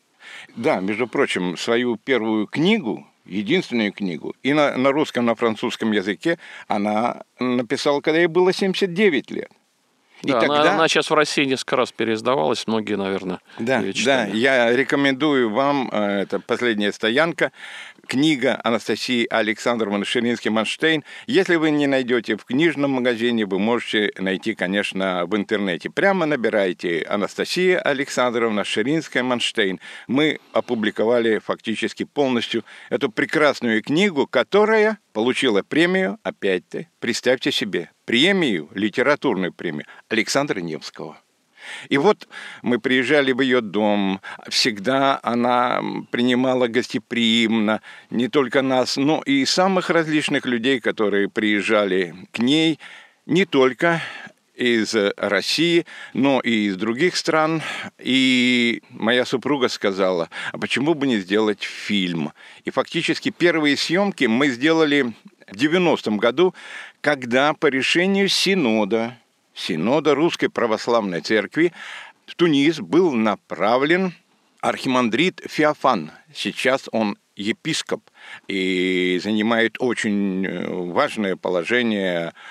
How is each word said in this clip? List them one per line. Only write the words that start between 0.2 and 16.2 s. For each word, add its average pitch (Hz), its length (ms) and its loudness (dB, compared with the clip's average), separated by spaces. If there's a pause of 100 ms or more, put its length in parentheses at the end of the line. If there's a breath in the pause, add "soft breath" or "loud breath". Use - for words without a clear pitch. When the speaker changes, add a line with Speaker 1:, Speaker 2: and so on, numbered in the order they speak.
Speaker 1:
Да, 117 240 0
между 104 260 -2
прочим, 95 520 -2
свою 120 380 0
первую 110 500 0
книгу, 156 600 0 (200)
единственную 107 640 -2
книгу, 87 500 -6
и 135 120 0
на, 143 240 2
на 135 120 2
русском, 131 360 -2
на 117 80 0
французском 113 580 -2
языке 104 460 0 (280 loud breath)
она 107 580 -2 (140)
написала, 127 640 -2
когда 160 200 2
ей 175 60 6
было 180 280 2
семьдесят 190 400 0
девять 175 360 2
лет. - 200 -8 (720 soft breath)
И - 40 -2
Speaker 2:
Да, 135 100 2
она, 113 80 4
Speaker 1:
тогда 147 280 4
Speaker 2:
она 165 120 4
щас 151 240 0
в 160 40 2
России 151 300 2
несколько 131 300 -2
раз 123 160 0
переиздавалась, 120 800 -2
многие, 107 280 -2
наверное, 95 440 -4 (180 loud breath)
Speaker 1:
Да, 117 220 0
Speaker 2:
её 101 80 -2
Speaker 1:
да, 98 40 -4
Speaker 2:
читали. 110 440 0
Speaker 1:
я 123 340 4
рекомендую 135 800 2
вам, 135 420 0
э, 101 280 0